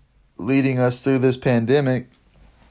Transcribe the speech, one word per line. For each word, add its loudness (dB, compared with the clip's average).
leading 0
us 0
through 0
this 2
pandemic. 0